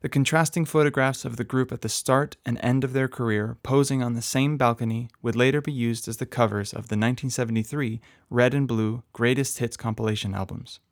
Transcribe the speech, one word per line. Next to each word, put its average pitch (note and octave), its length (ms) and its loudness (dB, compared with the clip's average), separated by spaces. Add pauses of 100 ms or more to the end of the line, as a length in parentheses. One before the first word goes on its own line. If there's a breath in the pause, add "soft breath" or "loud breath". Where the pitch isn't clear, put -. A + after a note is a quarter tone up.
The - 80 -4
contrasting D#3+ 560 2
photographs C#3 600 2
of A#2 100 -6
the A#2 80 -4
group B2+ 280 0
at A#2+ 100 -10
the A2 80 -2
start - 460 0 (100)
and A#2 160 -2
end C3 220 2
of B2+ 100 -4
their C3 140 0
career A2+ 540 -2
posing C3+ 400 2
on A#2+ 120 -2
the A#2 80 -2
same C#3 340 0
balcony A#2 540 0 (100)
would A2+ 160 -2
later C3+ 240 4
be C#3+ 120 -6
used A#2 360 -2
as A2+ 80 -8
the B2 100 -6
covers G#2 460 0
of - 160 -10
the G#2+ 80 -2
nineteen A#2+ 320 0
seventy-three A2+ 720 -2 (300 soft breath)
Red B2 240 4
and C#3 140 2
Blue A2+ 340 0 (100)
Greatest B2+ 460 0
Hits A#2 180 -4
compilation A2 580 -2
albums. F#2+ 440 -8 (140)